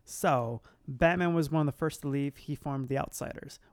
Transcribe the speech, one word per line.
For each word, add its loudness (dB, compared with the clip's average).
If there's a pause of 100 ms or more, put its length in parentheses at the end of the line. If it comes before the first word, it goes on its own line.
So, 0 (260)
Batman 4
was 2
one 4
of 0
the -20
first -2
to -6
leave. -2
He -8
formed -4
the 0
Outsiders, -8 (140)